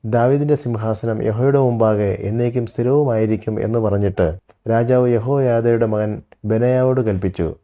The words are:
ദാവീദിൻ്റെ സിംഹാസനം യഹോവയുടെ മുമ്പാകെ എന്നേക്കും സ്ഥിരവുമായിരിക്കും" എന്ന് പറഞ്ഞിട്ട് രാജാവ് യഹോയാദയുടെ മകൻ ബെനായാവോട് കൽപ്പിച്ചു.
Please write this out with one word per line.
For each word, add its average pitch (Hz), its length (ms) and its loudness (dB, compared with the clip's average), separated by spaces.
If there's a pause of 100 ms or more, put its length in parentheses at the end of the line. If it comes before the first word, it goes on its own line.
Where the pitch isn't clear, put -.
ദാവീദിൻ്റെ 135 520 2
സിംഹാസനം 110 680 -4
യഹോവയുടെ 123 380 2
മുമ്പാകെ 110 500 2 (100)
എന്നേക്കും 117 460 -2
സ്ഥിരവുമായിരിക്കും" 113 960 0
എന്ന് 110 180 -2
പറഞ്ഞിട്ട് 101 480 0 (420)
രാജാവ് 120 420 2
യഹോയാദയുടെ 120 760 0
മകൻ 107 260 -2 (320)
ബെനായാവോട് 127 560 2
കൽപ്പിച്ചു. 95 480 -2 (160)